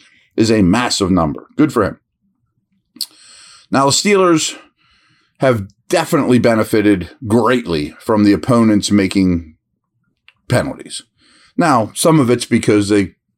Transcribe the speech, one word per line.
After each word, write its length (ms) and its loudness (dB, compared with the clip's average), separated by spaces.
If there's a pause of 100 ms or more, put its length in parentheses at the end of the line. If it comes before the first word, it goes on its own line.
(360)
is 160 2
a 100 2
massive 480 0
number. 460 -2
Good 180 0
for 100 0
him. 160 -6 (1700)
Now, 140 0
the 60 0
Steelers 680 0 (800)
have 280 0 (220)
definitely 480 0
benefited 720 0 (160)
greatly 720 -2
from 260 0
the 80 6
opponents 580 0
making 640 0 (920)
penalties. 540 -6 (560)
Now, 380 0
some 240 2
of 100 2
it's 160 0
because 440 0
they 260 0 (220)